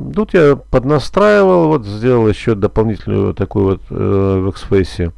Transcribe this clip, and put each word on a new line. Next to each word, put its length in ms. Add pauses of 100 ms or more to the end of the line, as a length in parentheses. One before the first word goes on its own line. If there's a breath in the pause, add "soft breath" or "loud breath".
(140)
тут 200
я 220
поднастраивал, 1120
вот, 180
сделал 420
ещё 260
дополнительную 800
такую 320
вот, 240
э, 520
в 80
X-Face, 680